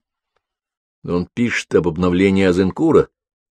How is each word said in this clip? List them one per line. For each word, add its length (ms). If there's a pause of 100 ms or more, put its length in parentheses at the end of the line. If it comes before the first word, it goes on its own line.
(1040)
Он 220
пишет 480
об 140
обновлении 580
Азенкура, 640 (420)